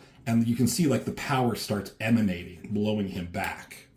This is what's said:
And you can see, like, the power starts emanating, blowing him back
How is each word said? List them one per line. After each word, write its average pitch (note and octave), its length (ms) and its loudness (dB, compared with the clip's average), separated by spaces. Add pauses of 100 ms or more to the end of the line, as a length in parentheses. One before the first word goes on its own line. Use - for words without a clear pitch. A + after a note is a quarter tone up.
(260)
And A#2 200 4
you A#2+ 80 2
can A#2+ 140 4
see, E3+ 180 2
like, A#2+ 180 2
the G#2 80 -4
power B2+ 420 0
starts G2+ 460 -4
emanating, F#2 680 0
blowing G#2 380 0
him F2 180 -6
back - 720 -8